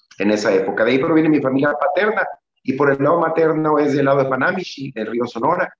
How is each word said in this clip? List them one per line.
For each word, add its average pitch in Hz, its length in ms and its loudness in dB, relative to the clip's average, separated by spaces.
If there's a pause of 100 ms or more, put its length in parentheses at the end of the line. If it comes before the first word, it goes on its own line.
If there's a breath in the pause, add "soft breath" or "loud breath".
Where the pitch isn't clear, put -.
(180)
en 101 120 0
esa 107 240 2
época. 101 300 0
De 120 80 2
ahí 131 60 2
proviene 160 300 2
mi 151 120 2
familia 139 380 0
paterna, 196 480 0 (380)
y 131 100 -2
por 139 160 2
el 139 120 0
lado 165 180 2
materno 160 580 0
es 147 140 2
del 139 140 0
lado 139 160 4
de 131 80 -2
Panamichi, 139 600 -4
del 110 160 -8
río 117 180 -2
Sonora. 160 540 -2